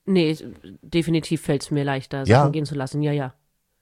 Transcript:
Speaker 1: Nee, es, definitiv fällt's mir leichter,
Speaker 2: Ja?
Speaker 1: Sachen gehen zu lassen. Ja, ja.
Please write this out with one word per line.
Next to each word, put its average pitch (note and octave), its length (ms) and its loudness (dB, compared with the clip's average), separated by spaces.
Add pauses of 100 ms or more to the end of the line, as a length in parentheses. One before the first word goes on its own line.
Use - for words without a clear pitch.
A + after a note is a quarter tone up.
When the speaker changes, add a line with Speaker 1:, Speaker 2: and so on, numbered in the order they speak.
Speaker 1:
Nee, F3+ 260 2
es, D#3 120 -4 (400)
definitiv D#3+ 600 -2
fällt's - 280 -2
mir C#3+ 140 0
leichter, C3+ 420 -4
Speaker 2:
Ja? B2 140 8
Speaker 1:
Sachen D3 120 4
gehen D#3 140 -2
zu D3+ 80 -8
lassen. C#3+ 280 -4
Ja, D3 100 0
ja. C3+ 220 -4 (480)